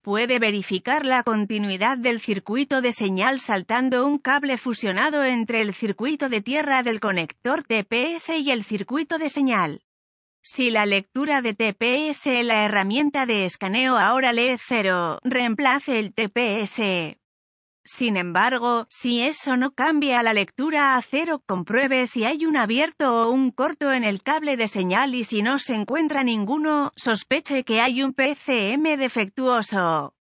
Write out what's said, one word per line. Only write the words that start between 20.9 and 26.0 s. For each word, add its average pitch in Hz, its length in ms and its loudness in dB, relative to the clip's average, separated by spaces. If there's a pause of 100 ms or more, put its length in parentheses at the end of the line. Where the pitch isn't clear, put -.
a 247 80 2
cero, 311 440 -2
compruebe 254 600 0
si 240 160 -2
hay 302 240 0
un 302 100 2
abierto 262 540 0
o 233 220 4
un 262 180 4
corto 285 400 -2
en 254 140 2
el 196 180 0
cable 294 340 0
de 226 120 0
señal 214 480 0
y 240 80 -2
si 208 180 -2
no 226 160 0
se - 160 -4
encuentra 277 480 0